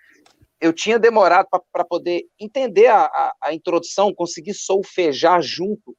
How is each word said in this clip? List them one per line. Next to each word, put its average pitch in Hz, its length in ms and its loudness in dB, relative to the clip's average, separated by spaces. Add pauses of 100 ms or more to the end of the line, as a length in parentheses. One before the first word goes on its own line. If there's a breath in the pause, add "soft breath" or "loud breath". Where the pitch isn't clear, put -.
(600 soft breath)
eu 165 120 2
tinha 214 260 0
demorado 196 520 4
pra, 180 100 -2 (120)
pra 175 120 -4
poder 175 420 -4 (120)
entender 214 480 0
a, 208 180 4
a, 147 300 -4 (100)
a 147 100 -4
introdução, 175 600 -2
conseguir 175 400 -8
solfejar 175 880 0
junto 160 560 -8